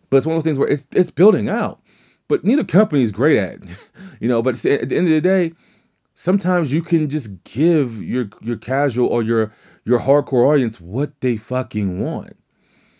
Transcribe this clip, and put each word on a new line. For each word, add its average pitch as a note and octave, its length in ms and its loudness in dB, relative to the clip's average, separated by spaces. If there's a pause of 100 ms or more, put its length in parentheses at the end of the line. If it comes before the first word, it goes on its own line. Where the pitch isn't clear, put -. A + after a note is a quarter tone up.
(100)
But C3+ 80 4
it's B2+ 80 0
one D#3+ 100 -2
of - 0 -
those D3+ 80 -2
things D3+ 140 -2
where C#3 100 0
it's, C#3 240 -4
it's F#3 180 2
building D#3 380 2
out. F#3+ 320 -6 (480)
But D3+ 160 0
neither C4 200 2
company F3 380 2
is G#2+ 100 0
great B2 260 2
at F#2+ 160 -4
it, - 80 -20 (300)
<laughs> F3+ 280 -20
you A2+ 80 -2
know. A#2 140 0
But B2+ 80 0
it's, C3 160 -4
at B2+ 240 0
the - 60 -2
end F3 120 0
of D#3 60 2
the D#3 80 0
day, F3+ 320 0 (600)
sometimes F3+ 580 0
you D#3+ 100 0
can D#3 260 0
just A2+ 360 -8
give C3 580 0
your, G#2+ 260 -4 (140)
your A#2 140 -4
casual B2+ 520 0
or A#2+ 140 0
your, A2+ 300 0 (340)
your A#2+ 120 2
hardcore C3+ 480 2
audience C3+ 320 0
what G#2 420 -8
they B2 180 -2
fucking G#2+ 640 -4
want. C3+ 360 -8 (640)